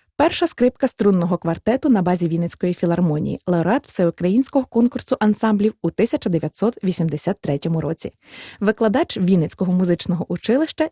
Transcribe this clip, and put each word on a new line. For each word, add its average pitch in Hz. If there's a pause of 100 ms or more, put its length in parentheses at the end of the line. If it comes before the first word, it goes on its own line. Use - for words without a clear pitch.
(180)
перша 339
скрипка 247
струнного 180
квартету 214
на 208
базі 175
Вінницької 170
філармонії, 165
лауреат 180
всеукраїнського 196
конкурсу 240
ансамблів 214
у 165
тисяча 233
дев'ятсот 170
вісімдесят 170
третьому 160
році, 151 (480)
викладач 220
Вінницького 180
музичного 175
училища 302